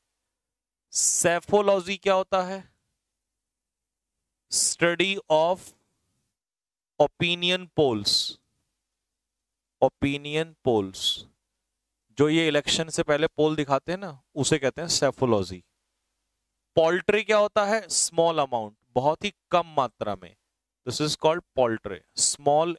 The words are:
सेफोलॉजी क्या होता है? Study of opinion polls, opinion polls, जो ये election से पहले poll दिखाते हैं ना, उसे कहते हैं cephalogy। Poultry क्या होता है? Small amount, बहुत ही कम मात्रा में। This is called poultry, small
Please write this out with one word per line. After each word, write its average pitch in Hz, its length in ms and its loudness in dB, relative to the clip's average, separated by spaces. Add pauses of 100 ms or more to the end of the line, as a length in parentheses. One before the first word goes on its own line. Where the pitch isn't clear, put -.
(920)
सेफोलॉजी 190 1080 2
क्या 190 180 0
होता 190 280 0
है? 185 320 -10 (1800)
Study 175 680 0 (120)
of 165 260 2 (1400)
opinion 175 580 -2
polls, 131 720 -2 (1500)
opinion 143 600 -2 (220)
polls, 98 520 -2 (880)
जो 147 180 2
ये 160 200 2
election 147 400 0
से 160 140 -4
पहले 151 240 0
poll 156 300 0
दिखाते 143 360 -2
हैं 185 60 -8
ना, 170 240 -14 (120)
उसे 151 240 0
कहते 135 220 -2
हैं 170 80 -8
cephalogy। 104 760 0 (1120)
Poultry 185 480 2
क्या 208 140 2
होता 208 260 2
है? 208 240 -2
Small 165 500 0
amount, 117 380 -2 (120)
बहुत 143 360 0
ही 202 100 -4 (160)
कम 170 160 2
मात्रा 123 560 -2
में। 90 140 -20 (520)
This 147 200 -2
is 147 180 -4
called 165 160 0 (160)
poultry, 110 420 -2 (180)
small 151 600 0